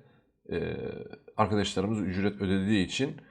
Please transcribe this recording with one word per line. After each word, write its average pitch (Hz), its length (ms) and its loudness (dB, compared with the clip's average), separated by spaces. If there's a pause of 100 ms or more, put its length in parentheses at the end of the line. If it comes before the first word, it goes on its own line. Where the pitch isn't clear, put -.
(520)
e, 85 240 -2 (600)
arkadaşlarımız 104 640 2
ücret 98 400 0
ödediği 95 460 4
için 147 300 -2 (140)